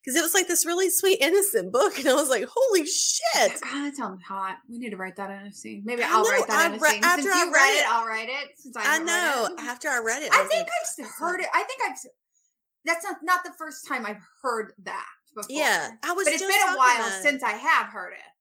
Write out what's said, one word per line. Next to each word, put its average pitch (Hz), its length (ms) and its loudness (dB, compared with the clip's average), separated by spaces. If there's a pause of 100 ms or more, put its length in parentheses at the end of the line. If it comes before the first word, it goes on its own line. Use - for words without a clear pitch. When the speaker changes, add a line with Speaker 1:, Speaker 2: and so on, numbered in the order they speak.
Speaker 1:
'Cause 254 100 -4
it 339 60 4
was, 330 120 0
like, 381 140 4
this 330 180 0
really 349 240 0
sweet, 381 300 2
innocent 277 540 2
book. 277 260 2
And 269 80 0
I 254 60 6
was 277 160 2
like, 247 200 2
"Holy 427 360 2
shit." - 360 -2 (140)
Speaker 2:
That 226 260 2
kinda 285 320 -6
sounds 190 300 -8
hot. 190 360 -6 (100)
We 233 100 -14
need 240 120 -8
to 190 60 -10
write 185 200 -10
that 196 120 -8
in 196 180 -14
a 202 60 -18
scene. 214 320 -14
Maybe 240 180 -4
Speaker 1:
I - 80 0
Speaker 2:
I'll 220 120 4
Speaker 1:
know. 453 80 4
Speaker 2:
write 523 160 2
that - 120 2
Speaker 1:
I 330 80 6
Speaker 2:
in 311 80 -2
a - 40 -10
Speaker 1:
re-, 311 120 4
Speaker 2:
scene. 311 120 0
Speaker 1:
after 349 200 4
Speaker 2:
Since 381 120 2
Speaker 1:
I 349 80 4
Speaker 2:
you 285 80 0
Speaker 1:
read 294 80 4
Speaker 2:
read 277 160 6
it, 302 60 4
Speaker 1:
it, 285 100 2
Speaker 2:
I'll 226 160 2
write 226 220 -6
it 277 180 -6 (100)
since 247 200 -16
I - 20 -8
Speaker 1:
I 214 60 -4
Speaker 2:
haven't 320 220 2
read 339 280 2
Speaker 1:
know. 233 120 0
Speaker 2:
it. - 120 -8
Speaker 1:
After 247 300 -6
I 254 100 0
read 233 240 -2
it, - 100 0
Speaker 2:
I 480 40 6
Speaker 1:
I 571 60 6
was 571 80 -4
Speaker 2:
think 659 100 2
Speaker 1:
like, 659 180 -6
Speaker 2:
I've 640 80 -6
s-, - 100 -8
Speaker 1:
"That's 226 220 -14
Speaker 2:
heard 349 220 -2
Speaker 1:
not" - 0 -
Speaker 2:
it. 311 120 -6
I 349 100 2
think 523 200 -8
I've 359 80 -4
s-, - 160 -16 (800)
that's 330 180 -2
not, 370 200 -8
not 359 200 0
the 359 140 -12
first 311 280 -12
time 240 200 -6
I've 208 160 -10 (200)
heard 226 320 -4 (100)
that 180 240 -10 (280)
before. 208 140 -10
Speaker 1:
Yeah, 233 420 0 (120)
I 330 100 -4
was 381 120 -2
Speaker 2:
But 302 100 4
it's 359 60 -4
Speaker 1:
just 381 120 0
Speaker 2:
been 403 80 4
a 370 60 6
Speaker 1:
talking 359 100 0
Speaker 2:
while 247 180 6 (120)
Speaker 1:
about 190 120 -4
it. - 40 -10
Speaker 2:
since 277 200 0
I 226 80 0
have 240 360 0
heard 190 260 -12
it. - 60 -18 (220)